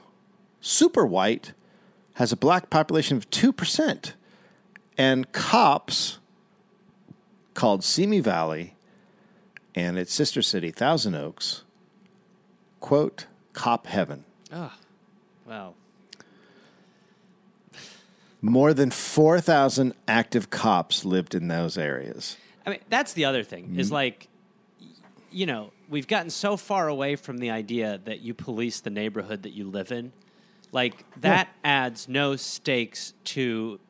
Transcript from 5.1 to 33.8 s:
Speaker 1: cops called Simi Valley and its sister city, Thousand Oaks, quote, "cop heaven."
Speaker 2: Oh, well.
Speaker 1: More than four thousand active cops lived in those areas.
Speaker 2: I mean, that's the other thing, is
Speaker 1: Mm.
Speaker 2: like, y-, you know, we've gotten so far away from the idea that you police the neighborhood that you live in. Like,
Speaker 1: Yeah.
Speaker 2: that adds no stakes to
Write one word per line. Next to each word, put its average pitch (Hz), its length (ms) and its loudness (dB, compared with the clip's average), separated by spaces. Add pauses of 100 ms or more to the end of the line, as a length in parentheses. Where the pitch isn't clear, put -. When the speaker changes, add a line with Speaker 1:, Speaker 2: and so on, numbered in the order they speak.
Speaker 1:
cops - 880 2 (1400)
called 101 280 2
Simi 202 380 2
Valley 82 540 -2 (1000)
and 87 240 -2
its 90 140 -4
sister 139 300 0
city, 85 280 -2
Thousand 123 440 0
Oaks, - 480 -8 (1160)
quote, - 440 0 (300)
"cop 117 320 -2
heaven." 76 380 -4 (280)
Speaker 2:
Oh, 165 200 -12 (720)
well. 101 280 -14 (2750)
Speaker 1:
More 131 300 6
than 135 180 4
four 156 500 4
thousand 139 540 4 (140)
active 113 420 2
cops - 540 2
lived 92 300 -2
in 87 140 -2
those 82 280 -2
areas. 65 600 -8 (300)
Speaker 2:
I - 40 -4
mean, 202 80 -6 (100)
that's 262 240 0
the 160 140 -2
other 131 160 0
thing, 90 340 -12
is 104 140 0
Speaker 1:
Mm. - 20 -6
Speaker 2:
like, 135 360 -2 (520)
y-, - 60 -20 (440)
you 180 160 -4
know, 110 260 -6 (180)
we've 147 160 -4
gotten 175 240 -2
so 202 260 -2
far 185 320 -2
away 143 280 -2
from 131 220 -10
the 120 120 -4
idea 110 540 -4
that 107 160 -10
you 117 120 -10
police 113 480 -6
the 117 100 -8
neighborhood 104 520 -6
that 98 100 -14
you 101 160 -10
live 95 240 -6
in. 120 200 -10 (600)
Like, 123 280 -2
Speaker 1:
Yeah. - 40 -20 (160)
Speaker 2:
that 170 280 4 (160)
adds 131 440 0
no 139 280 0
stakes - 760 -4 (120)
to 113 540 -4 (120)